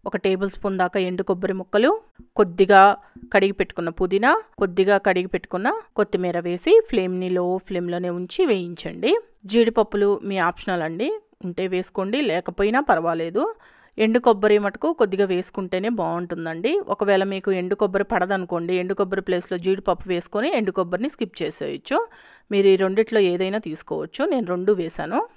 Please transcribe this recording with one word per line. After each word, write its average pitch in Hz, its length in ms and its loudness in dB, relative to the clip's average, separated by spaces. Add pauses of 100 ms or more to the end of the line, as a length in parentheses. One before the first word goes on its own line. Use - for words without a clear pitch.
ఒక 214 160 -6
టేబుల్ 190 300 0
స్పూన్ 190 260 -4
దాకా 180 180 0 (100)
ఎండు 180 200 -4
కొబ్బరి 190 300 -2
ముక్కలు, 220 320 2 (480)
కొద్దిగా 190 420 6 (540)
కడిగి 196 240 4
పెట్టుకున్న 175 400 -4
పుదీనా, 196 320 2 (320)
కొద్దిగా 190 340 2 (100)
కడిగి 185 280 0
పెట్టుకున్న 196 360 -4 (280)
కొత్తిమీర 180 500 -2
వేసి 180 260 2 (140)
ఫ్లేమ్‌ని 185 480 -2
లో 180 80 0 (240)
ఫ్లేమ్‌లోనే 175 500 -4
ఉంచి 180 220 -8 (120)
వేయించండి. 175 600 -4 (400)
జీడిపప్పులు 214 580 2 (200)
మీ 190 80 -2 (100)
ఆప్షనల్ 175 400 -4
అండి, 202 220 -4 (380)
ఉంటే 190 180 -4 (100)
వేసుకోండి, 196 440 -4 (120)
లేకపోయినా 196 580 -2
పర్వాలేదు. 165 540 0 (600)
ఎండు 220 220 2
కొబ్బరి 214 280 4 (100)
మటుకు 202 240 -2 (120)
కొద్దిగా 196 320 2
వేసుకుంటేనే 185 680 -4
బాగుంటుందండి. 170 720 -4 (240)
ఒకవేళ 196 280 2 (100)
మీకు 190 180 -4 (100)
ఎండు 185 220 -2
కొబ్బరి 196 300 0
పడదనుకోండి, 180 600 -2 (100)
ఎండు 190 180 -4
కొబ్బరి 190 280 -2
ప్లేస్లో 180 280 -2 (100)
జీడిపప్పు 190 480 -2
వేసుకొని 208 340 -4 (100)
ఎండు 202 200 -2
కొబ్బరిని 185 360 -4
స్కిప్ 208 280 -8
చేసేయచ్చు. 143 560 -6 (540)
మీరు 196 200 4
ఈ - 100 8
రెండిట్లో 214 400 2 (100)
ఏదైనా 190 360 -2
తీసుకోవచ్చు, 156 540 -8 (100)
నేను 240 220 -2
రెండు 190 260 2
వేశాను. 165 400 -4 (160)